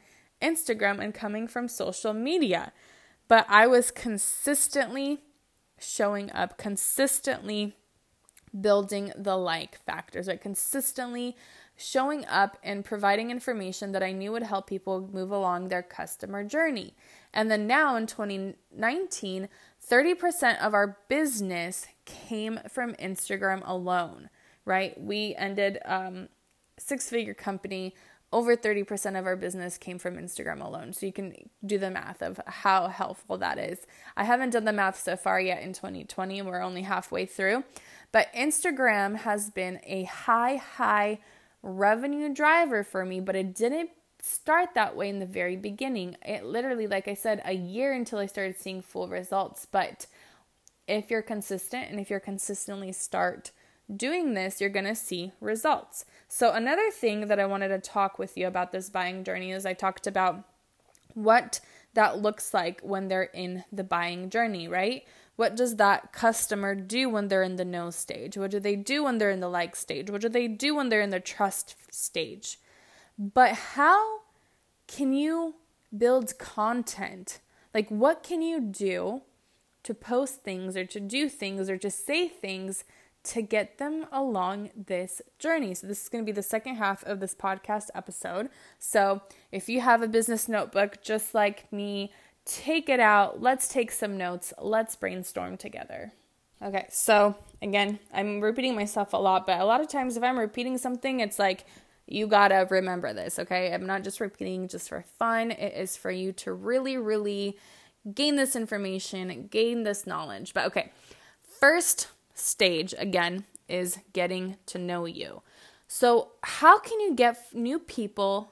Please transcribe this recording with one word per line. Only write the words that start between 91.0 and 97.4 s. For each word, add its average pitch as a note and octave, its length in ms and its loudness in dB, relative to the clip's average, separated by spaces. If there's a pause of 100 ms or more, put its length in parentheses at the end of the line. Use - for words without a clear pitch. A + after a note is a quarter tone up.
just G#3+ 320 -2
like G#3 380 0
me, G3+ 400 -6 (320)
take D#4+ 440 -2
it C4 100 4
out. G#3 420 6
Let's B3+ 280 2
take A#3+ 240 -2
some G3+ 260 -4
notes. F3+ 420 -4
Let's A3 360 0
brainstorm F#3 600 -6
together. - 560 -14 (480)
Okay, G3 300 -4
so G#3 460 6 (240)